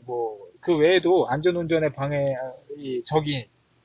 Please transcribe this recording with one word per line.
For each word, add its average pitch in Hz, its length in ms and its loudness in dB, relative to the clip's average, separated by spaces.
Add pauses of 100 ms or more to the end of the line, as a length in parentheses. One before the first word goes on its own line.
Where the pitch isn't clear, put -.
뭐 117 340 -6 (220)
그 175 160 2
외에도 170 500 4
안전운전의 160 680 0
방해, 139 420 -2 (420)
이 131 260 -6
적이 147 440 -2 (380)